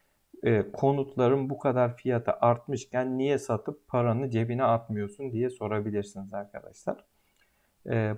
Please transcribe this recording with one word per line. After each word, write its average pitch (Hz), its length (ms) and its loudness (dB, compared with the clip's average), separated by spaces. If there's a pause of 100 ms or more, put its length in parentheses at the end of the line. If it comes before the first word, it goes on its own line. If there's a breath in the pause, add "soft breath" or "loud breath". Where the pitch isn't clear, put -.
(420 soft breath)
e, 110 300 2
konutların 135 800 2
bu 139 80 -6
kadar 123 380 2
fiyatı 123 360 0
artmışken 127 840 0
niye 143 200 2
satıp - 500 -4
paranı 120 420 2
cebine 117 340 0
atmıyorsun 117 680 -2
diye 120 180 0
sorabilirsiniz 104 840 -4
arkadaşlar. - 720 -10 (800)
E, 110 320 0